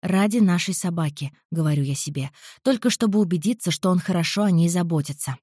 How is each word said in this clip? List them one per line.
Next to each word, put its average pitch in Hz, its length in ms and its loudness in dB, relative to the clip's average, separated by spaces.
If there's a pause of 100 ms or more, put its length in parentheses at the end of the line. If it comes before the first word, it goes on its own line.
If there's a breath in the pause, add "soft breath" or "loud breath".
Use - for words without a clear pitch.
Ради 202 360 2
нашей 185 360 2
собаки, 156 580 -4 (200 soft breath)
говорю 151 320 2
я 135 100 -2
себе, 139 380 -6 (300 loud breath)
только 247 280 2
чтобы 214 300 2
убедиться, 180 500 0
что 170 180 -2
он 180 120 4
хорошо 175 420 -2
о 208 80 2
ней 170 180 4
заботится. 160 760 -2